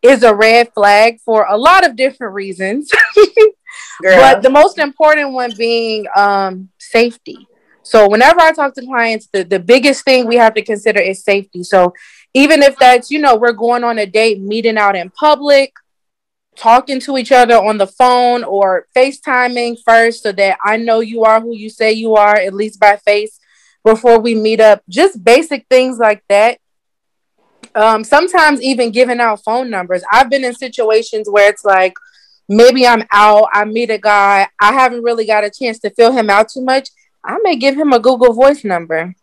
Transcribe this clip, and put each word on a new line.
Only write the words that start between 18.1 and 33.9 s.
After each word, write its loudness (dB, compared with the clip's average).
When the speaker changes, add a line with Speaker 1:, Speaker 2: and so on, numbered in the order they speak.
Speaker 1:
or -2
FaceTiming -4
first 2
so -6
that -2
I -2
know -2
you -6
are 2
who -12
you -14
say -4
you -4
are, 2
at -4
least -8
by 2
face, -4
before 2
we -2
meet -2
up. 4
Just -2
basic 0
things 0
like -2
that. 0
Um, 0
sometimes 0
even -4
giving 0
out -4
phone -6
numbers. -8
I've 2
been -2
in -6
situations -4
where 2
it's -12
like, 0
maybe 4
I'm 2
out, 4
I -2
meet -6